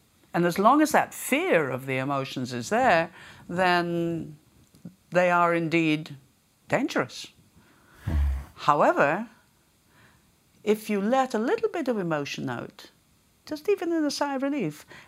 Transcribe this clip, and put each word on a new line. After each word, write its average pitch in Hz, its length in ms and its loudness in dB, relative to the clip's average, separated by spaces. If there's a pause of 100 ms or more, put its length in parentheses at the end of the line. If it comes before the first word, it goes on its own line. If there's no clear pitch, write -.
(360)
and 175 100 2
as 170 140 0
long 254 240 6
as 302 100 0
that 147 220 2
fear 254 560 0
of 131 160 -6
the 135 100 -2
emotions 135 560 -4
is 120 160 -6
there, 202 420 2 (380)
then 170 880 0 (760)
they 180 200 2
are 175 240 4
indeed 160 640 0 (520)
dangerous. 214 580 -2 (1300)
However, 185 720 2 (1400)
if 214 280 0
you 202 100 0
let 254 340 0
a 220 40 0
little 415 320 0
bit 330 180 -4
of 226 100 0
emotion 147 520 -4
out, - 400 -10 (560)
just 302 240 -10
even 370 220 0
in 320 120 0
a 285 60 2
sigh 285 260 -2
of 254 60 -4
relief, 269 420 -4 (240)